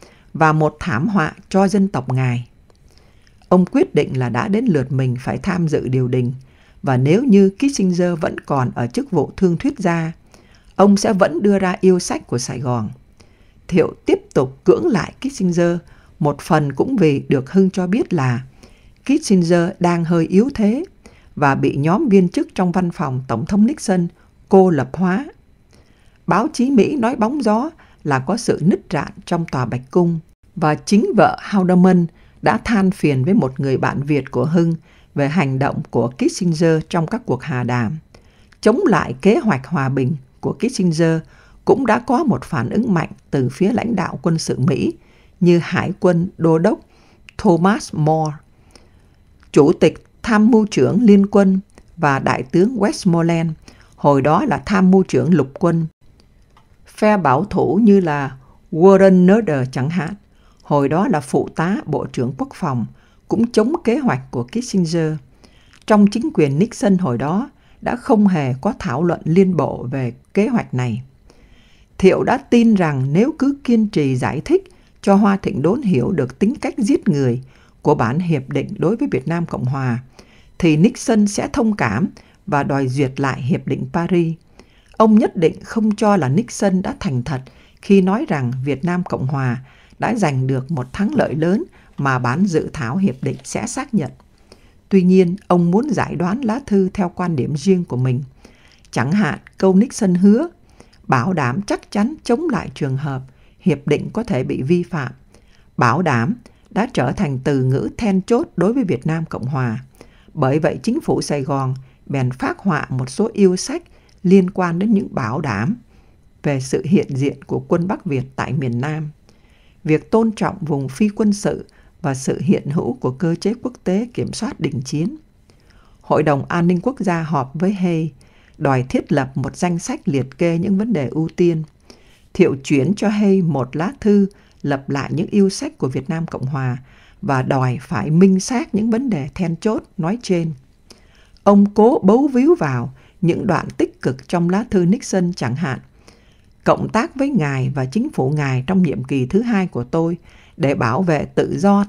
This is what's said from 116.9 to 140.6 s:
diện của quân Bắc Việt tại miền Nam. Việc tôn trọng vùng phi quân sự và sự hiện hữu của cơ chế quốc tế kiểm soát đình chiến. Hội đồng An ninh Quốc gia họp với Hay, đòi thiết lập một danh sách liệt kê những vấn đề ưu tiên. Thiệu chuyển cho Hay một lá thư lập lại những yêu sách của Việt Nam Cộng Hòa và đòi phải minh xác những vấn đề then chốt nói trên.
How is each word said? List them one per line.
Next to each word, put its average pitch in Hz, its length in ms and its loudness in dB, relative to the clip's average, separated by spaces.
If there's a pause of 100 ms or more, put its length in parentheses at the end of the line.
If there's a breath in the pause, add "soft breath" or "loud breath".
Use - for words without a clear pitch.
diện 135 280 -4
của 131 240 -6
quân 170 200 0
Bắc 302 160 -6
Việt 135 200 -2 (120)
tại - 160 -6
miền 127 280 -2
Nam. 151 300 -6 (720 soft breath)
Việc 151 260 0
tôn 226 220 2
trọng 190 280 -4
vùng 139 280 -4
phi 214 200 -2
quân 208 240 0
sự - 340 -4 (360 soft breath)
và 139 120 -2
sự 131 260 -4
hiện - 300 0
hữu 175 240 -2
của - 160 -4
cơ 165 240 -4
chế 190 280 -4
quốc 247 100 -8 (120)
tế 202 300 -2
kiểm 131 180 -6
soát 233 280 -10
đình 135 220 -4
chiến. 170 340 -6 (840 soft breath)
Hội 143 220 0
đồng 143 260 0
An 170 180 0
ninh 175 160 2
Quốc 269 180 -4
gia 170 220 -2
họp 147 320 -4
với 185 180 0
Hay, 170 400 -2 (460 soft breath)
đòi 135 240 2
thiết - 300 -2
lập 135 220 0
một - 220 -6
danh 175 220 -2
sách 254 260 -8
liệt 135 340 -4
kê 170 200 0
những 190 200 0
vấn 226 140 -2
đề 160 160 -2
ưu 160 280 -4
tiên. 170 260 2 (720 soft breath)
Thiệu 151 300 2
chuyển 143 300 0
cho 208 140 -4
Hay 202 340 0
một 143 340 -4
lá 180 240 -4
thư 202 260 2 (360 soft breath)
lập 139 280 -6
lại 139 220 -6
những 151 180 -4
yêu 196 180 2
sách 277 300 -8
của 139 100 -4
Việt 131 220 -6
Nam 165 160 -4
Cộng - 200 -8
Hòa 131 320 -4 (440 soft breath)
và 135 200 -2
đòi 127 400 -2
phải 143 280 -6
minh 185 300 6
xác 262 340 -4
những 220 160 -2
vấn 247 200 -2
đề 156 240 -4
then 165 220 -4
chốt 220 260 -4 (160)
nói 175 240 -4
trên. 165 300 -2 (920 soft breath)